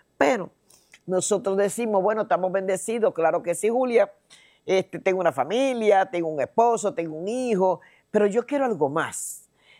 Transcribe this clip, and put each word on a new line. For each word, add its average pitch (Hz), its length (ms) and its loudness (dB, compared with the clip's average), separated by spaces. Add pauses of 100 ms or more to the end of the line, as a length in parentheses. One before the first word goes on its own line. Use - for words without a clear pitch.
(200)
Pero 240 320 0 (560)
nosotros 190 500 0
decimos, 202 460 0
"Bueno, 214 180 0
estamos 185 300 0
bendecidos". 196 640 -2
Claro 160 260 2
que 170 140 -4
sí, 208 140 -2
Julia. 240 440 0 (540)
Este, 185 320 -2
tengo 190 200 0
una 170 120 2
familia, 208 800 2
tengo 170 160 -2
un 156 120 -4
esposo, 214 540 2
tengo 165 220 -6
un 170 120 -8
hijo, 208 540 0 (300)
pero 208 160 4
yo 233 180 0
quiero 277 200 0
algo 160 220 0
más. - 600 -6 (300)